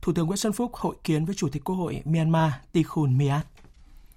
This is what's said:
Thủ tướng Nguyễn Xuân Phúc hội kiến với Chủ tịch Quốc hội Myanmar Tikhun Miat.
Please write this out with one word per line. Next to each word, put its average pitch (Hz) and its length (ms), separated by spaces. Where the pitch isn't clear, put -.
Thủ 180 100
tướng 165 140
Nguyễn 190 100
Xuân 214 160
Phúc 240 220
hội - 300
kiến 156 200
với 190 100
Chủ 185 140
tịch - 160
Quốc 185 120
hội 165 280
Myanmar 160 480
Tikhun 151 460
Miat. 143 280